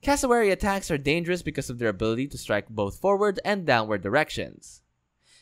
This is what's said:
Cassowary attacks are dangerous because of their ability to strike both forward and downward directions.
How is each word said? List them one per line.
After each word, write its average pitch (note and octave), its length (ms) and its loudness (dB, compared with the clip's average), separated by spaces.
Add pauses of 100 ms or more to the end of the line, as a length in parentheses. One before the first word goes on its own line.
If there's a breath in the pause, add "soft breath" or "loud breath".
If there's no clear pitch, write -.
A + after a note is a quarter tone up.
Cassowary A#3+ 480 4
attacks G3 400 -2
are D#3 80 0
dangerous E3 420 0
because C#3+ 300 -6
of A#2+ 80 -10
their A#2+ 100 2
ability A2+ 380 0
to C#3+ 100 -12
strike G#2 320 -2
both G#2 320 -4
forward G3 420 2
and G3 220 -2
downward A2 380 2
directions. G2+ 800 -4 (600 soft breath)